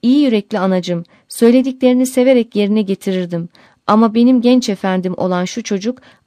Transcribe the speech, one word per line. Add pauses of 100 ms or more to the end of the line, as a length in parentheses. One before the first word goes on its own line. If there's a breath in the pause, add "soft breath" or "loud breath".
"İyi
yürekli
anacım, (240 soft breath)
söylediklerini
severek
yerine
getirirdim. (380 soft breath)
Ama
benim
genç
efendim
olan
şu
çocuk, (280 soft breath)